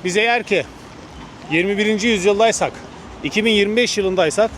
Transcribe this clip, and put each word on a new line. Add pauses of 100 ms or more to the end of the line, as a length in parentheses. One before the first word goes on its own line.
Biz
eğer
ki (840)
yirmi
birinci
yüzyıldaysak, (520)
iki
bin
yirmi
beş
yılındaysak